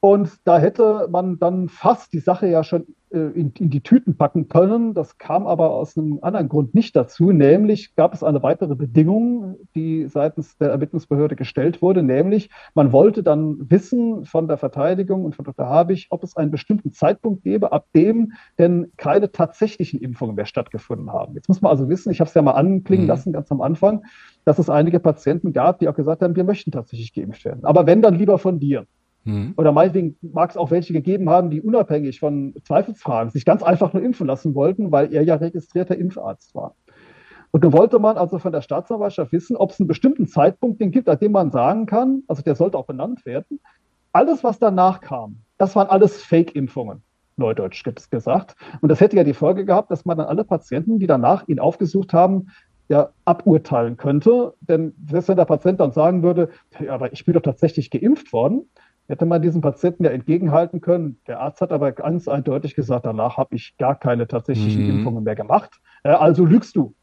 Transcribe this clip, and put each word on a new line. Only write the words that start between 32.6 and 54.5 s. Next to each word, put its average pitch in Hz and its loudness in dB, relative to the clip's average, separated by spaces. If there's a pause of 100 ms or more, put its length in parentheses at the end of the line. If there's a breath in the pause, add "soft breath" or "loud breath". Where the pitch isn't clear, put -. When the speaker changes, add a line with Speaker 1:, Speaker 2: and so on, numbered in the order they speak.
Speaker 1:
Zweifelsfragen 143 -2
sich - -6
ganz - 2
einfach 175 2
nur 190 -2
impfen 240 -4
lassen 135 -4
wollten, 175 0
weil 143 2
er 151 2
ja 165 4
registrierter 175 -4
Impfarzt - -10
war. - -12 (760 soft breath)
Und 156 2
nun 156 6
wollte 208 6
man 214 2
also 180 -2
von 170 -6
der 147 -4
Staatsanwaltschaft 196 -6
wissen, 180 -4
ob 190 0
es - -10
einen 180 0
bestimmten 247 0
Zeitpunkt 190 -2
den 190 -2
gibt, 254 0
an 147 2
dem 208 0
man 180 0
sagen 147 -2
kann, 262 0
also 143 -6
der 147 0
sollte 185 0
auch 127 -10
benannt 156 -10
werden, 139 -10 (520 soft breath)
alles, 285 2
was 226 -2
danach 185 2
kam, 110 -12 (200)
das 190 0
waren 196 2
alles 190 4
Fake-Impfungen, 135 -2 (340)
neudeutsch 110 -4
ge-, 117 -8 (160)
gesagt. - -4 (260 loud breath)
Und 151 -4
das 156 0
hätte 214 2
ja 175 4
die 143 -2
Folge 185 -2
gehabt, 196 0
dass 175 -6
man 165 -4
dann 156 -6
alle 175 -4
Patienten, 175 -4
die 190 -2
danach 147 0
ihn 147 -2
aufgesucht 185 -2
haben, 190 2 (400 loud breath)
ja, 147 0 (140)
aburteilen 143 0
könnte. 214 0